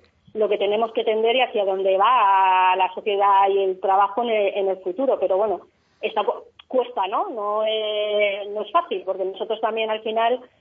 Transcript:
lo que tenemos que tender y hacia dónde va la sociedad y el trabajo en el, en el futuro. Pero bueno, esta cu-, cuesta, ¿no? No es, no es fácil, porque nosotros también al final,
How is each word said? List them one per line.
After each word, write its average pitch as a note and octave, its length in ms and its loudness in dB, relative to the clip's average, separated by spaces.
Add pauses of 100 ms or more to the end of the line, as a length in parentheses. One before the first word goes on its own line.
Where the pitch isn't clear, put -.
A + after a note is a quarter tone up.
(340)
lo G#3+ 160 0
que G#3 80 0
tenemos G#3+ 340 0
que A3+ 140 -2
tender A3+ 300 2
y B3+ 60 2
hacia A3+ 220 0
dónde F#3+ 320 0
va F#3+ 800 4
la F#3 180 0
sociedad G3 560 2
y G3 100 2
el F#3+ 200 -2
trabajo G3 440 2
en A#3+ 80 -2
el, G#3 240 2
en G3 140 -2
el F#3+ 80 -2
futuro. G3 400 -2
Pero F#3 200 0
bueno, G3 240 0 (400)
esta G#3 240 -4
cu-, - 180 -4 (240)
cuesta, A#3+ 400 -2
¿no? D4 220 -4
No G#3+ 340 -4
es, G#3 840 -2
no G#3 140 -6
es - 80 -16
fácil, E4 340 0
porque F#3+ 180 -4
nosotros G#3+ 380 -6
también A3 280 -2
al A3 120 -4
final, A3+ 400 0 (200)